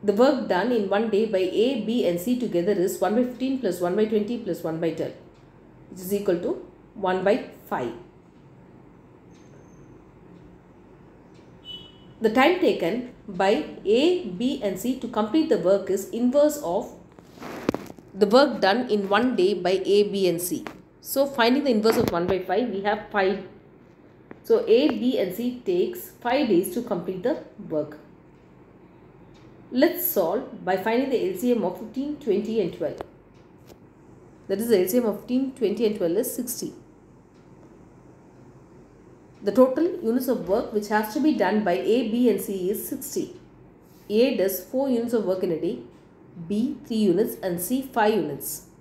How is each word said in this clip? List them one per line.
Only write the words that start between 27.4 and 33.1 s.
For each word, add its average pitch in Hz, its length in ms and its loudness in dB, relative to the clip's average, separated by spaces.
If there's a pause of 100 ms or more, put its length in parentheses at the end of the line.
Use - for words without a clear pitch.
work. 151 300 -4 (1800)
Let's 285 300 4
solve 185 580 -2
by 180 140 0
finding 233 320 0
the 196 240 0
L - 20 -6
C 247 160 0
M 220 120 2
of 180 160 -4
fifteen, 285 380 -8
twenty 214 440 -2
and 170 160 -2
twelve. 147 240 -6 (1500)